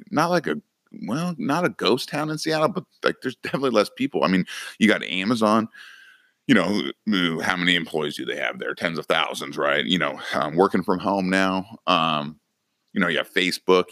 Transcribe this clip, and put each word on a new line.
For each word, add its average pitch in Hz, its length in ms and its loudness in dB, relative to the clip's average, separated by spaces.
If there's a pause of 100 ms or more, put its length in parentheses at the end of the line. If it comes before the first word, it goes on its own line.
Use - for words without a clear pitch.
(120)
not 151 180 0
like 175 180 0
a, 76 140 -2 (420)
well, 165 340 -4
not 170 280 -2
a 147 40 0
ghost 101 400 0
town 151 200 -4
in 156 80 -4
Seattle, 156 320 0
but, - 160 -6 (180)
like, - 180 0
there's 127 160 -6
definitely 135 340 -2
less 107 180 4
people. 107 340 -2
I 73 40 6
mean, 92 180 4 (340)
you 113 80 6
got 95 160 4
Amazon, 107 640 2 (800)
you - 80 4
know, 92 260 2 (240)
who, 87 360 0
how 95 160 -2
many 87 180 2
employees 78 420 -4
do 67 80 -8
they 60 120 -6
have 62 220 -6
there? 60 140 -8
Tens 85 260 -4
of 78 60 -8
thousands, 73 520 -2
right? 71 280 0
You 87 140 0
know, 71 200 -4 (140)
um, 76 220 -2
working 95 280 4
from 92 160 -2
home 95 300 0
now. 95 360 0 (220)
Um, 80 520 0 (540)
you - 80 -2
know, 87 60 2
you 82 100 0
have 69 160 -4
Facebook, 92 580 2